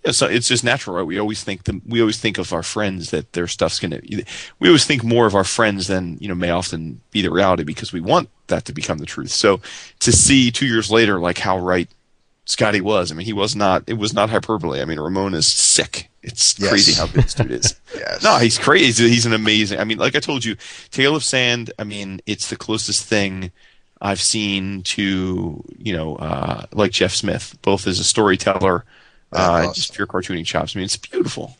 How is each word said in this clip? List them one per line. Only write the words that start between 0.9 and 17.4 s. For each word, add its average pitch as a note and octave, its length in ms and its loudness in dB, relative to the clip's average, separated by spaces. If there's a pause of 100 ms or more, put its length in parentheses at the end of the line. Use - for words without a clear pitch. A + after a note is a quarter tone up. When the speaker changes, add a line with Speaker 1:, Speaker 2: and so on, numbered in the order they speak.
Speaker 1:
right? F2+ 100 -2
We F2 140 -4
always G#2+ 240 -4
think F#2+ 220 -8
the, G2+ 200 -4
we A#2 140 -2
always G#2+ 200 2
think G#2 180 -2
of F2+ 160 -4
our E2+ 100 -2
friends G2 480 -4
that D2+ 220 -4
their F2 140 -2
stuff's - 320 -2
gonna, E2 200 -6 (600)
we - 100 4
always D#3 160 8
think C3 180 -2
more A#2 220 4
of G2+ 100 4
our G2 80 4
friends G2 440 0
than, F#2 340 -2
you G2+ 80 -8
know, F2+ 60 -4
may F2 160 0
often E2 500 -4 (100)
be G#2 100 0
the F2 100 0
reality F2+ 320 4
because C#2+ 280 -8
we F2+ 80 -6
want C3+ 300 2 (180)
that - 180 -2
to - 80 -12
become - 260 -4
the C#2+ 60 -8
truth. - 260 -10
So G2 280 2 (400)
to A#2+ 140 4
see B2+ 380 6
two C3+ 140 -2
years A2 240 0
later, G#2 300 4
like, E2+ 200 0
how F#2+ 200 0
right F2+ 300 0 (560)
Scotty G#2+ 340 2
was, F#2+ 320 0
I D#2 40 -10
mean, F2 100 -10
he A2 80 -8
was G2+ 200 -2
not, F#2+ 320 2
it A2+ 120 -4
was G#2 160 -2
not G#2+ 160 2
hyperbole. F2 520 -2
I C#2 40 -2
mean, D#2 140 -4
Ramon F#2+ 340 -2
is D#2 140 0
sick. - 600 0 (120)
It's - 360 0
Speaker 2:
Yes. G2 120 0
Speaker 1:
crazy G2 240 4
how - 140 0
good C3 180 2
this - 80 -2
dude - 180 -2